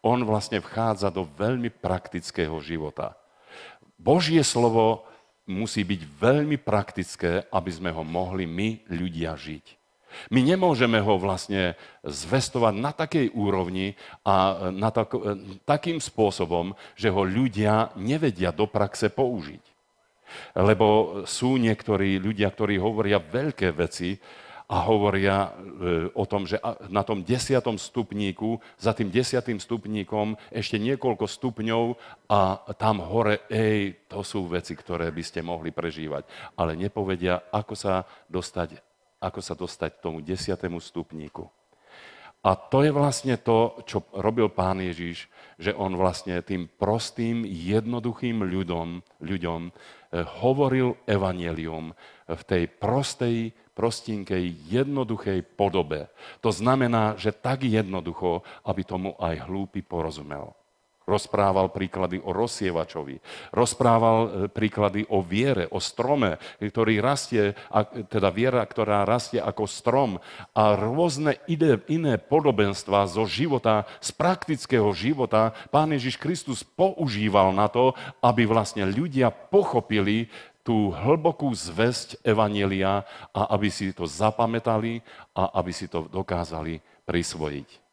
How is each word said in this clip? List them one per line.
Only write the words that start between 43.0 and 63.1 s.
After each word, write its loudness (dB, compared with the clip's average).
to, 2
čo -4
robil 0
Pán 0
Ježiš, -8
že -2
on -2
vlastne 0
tým -6
prostým, -2
jednoduchým -2
ľudom, -4
ľuďom, -4
e, -12
hovoril 2
evanjelium -2
v -6
tej 0
prostej, -2
prostinkej, -4
jednoduchej -2
podobe. -2
To 0
znamená, 2
že -2
tak -4
jednoducho, -2
aby -2
tomu -6
aj -4
hlúpy -6
porozumel. -8
Rozprával 2
príklady -4
o -4
rozsievačovi. -4